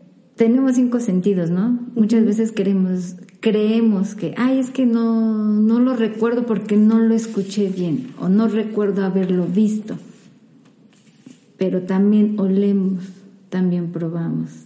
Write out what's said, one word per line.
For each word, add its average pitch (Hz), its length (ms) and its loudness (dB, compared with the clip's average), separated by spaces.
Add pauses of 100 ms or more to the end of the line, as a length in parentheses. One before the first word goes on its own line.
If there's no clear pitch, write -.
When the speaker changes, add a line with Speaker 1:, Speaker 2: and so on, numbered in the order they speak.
(360)
Speaker 1:
tenemos 247 400 2
cinco 247 240 2
sentidos, 180 500 0
¿no? 226 300 0 (160)
Muchas 226 240 2
Speaker 2:
Ujú. 202 80 4
Speaker 1:
veces 220 240 0
queremos, 185 640 -2 (240)
creemos 214 760 0
que, - 220 -8
"Ay, 262 220 0
es 254 120 -2
que 262 140 0
no, 226 640 0 (120)
no 226 200 4
lo 254 160 2
recuerdo 226 500 0
porque 208 300 -2
no 220 220 6
lo 226 160 4
escuché 202 560 -2
bien", 170 380 -4 (120)
o 180 80 -2
"No 214 200 4
recuerdo 208 560 -2
haberlo 180 420 0
visto". 208 500 -2 (1600)
Pero 185 260 -2
también 208 560 2
olemos, 190 640 0 (480)
también 175 420 -2
probamos, 165 580 -4 (140)